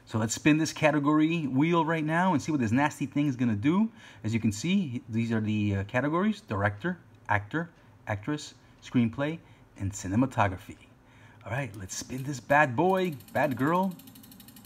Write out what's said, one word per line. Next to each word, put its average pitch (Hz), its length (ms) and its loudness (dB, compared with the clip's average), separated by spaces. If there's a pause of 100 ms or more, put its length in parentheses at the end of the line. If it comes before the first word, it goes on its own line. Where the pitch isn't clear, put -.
So - 120 -6
let's 110 160 0
spin 151 240 4
this 156 160 0
category 151 720 2
wheel 151 420 2
right 160 180 0
now 170 300 2
and 139 80 2
see 160 100 -6
what 143 120 0
this 107 100 0
nasty 143 320 0
thing 147 220 0
is 127 100 0
gonna 120 180 0
do. 170 360 2 (340)
As 107 80 -2
you 117 80 0
can 110 100 2
see, 160 560 -2
these 113 260 -2
are 113 100 0
the, 104 340 0
uh, 98 80 -2
categories: 156 560 0
director, 104 560 -4 (320)
actor, 107 400 -2 (380)
actress, 143 480 -6 (280)
screenplay, 139 560 0 (380)
and 98 160 -4
cinematography. 101 840 -2 (680)
All 101 80 -8
right, 131 240 -6
let's 98 180 -12
spin 127 280 -10
this 131 180 -8
bad 143 340 4
boy, 180 420 0 (180)
bad 131 240 0
girl, 175 360 0 (720)